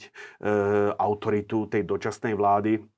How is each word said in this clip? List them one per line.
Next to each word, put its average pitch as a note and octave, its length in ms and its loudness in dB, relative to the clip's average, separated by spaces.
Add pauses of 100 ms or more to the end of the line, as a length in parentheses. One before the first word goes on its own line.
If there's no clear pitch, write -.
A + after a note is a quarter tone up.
e, - 20 -20 (840)
autoritu G#2 720 -2
tej G#2+ 160 -2
dočasnej G2+ 560 -4
vlády. G#2 400 2 (200)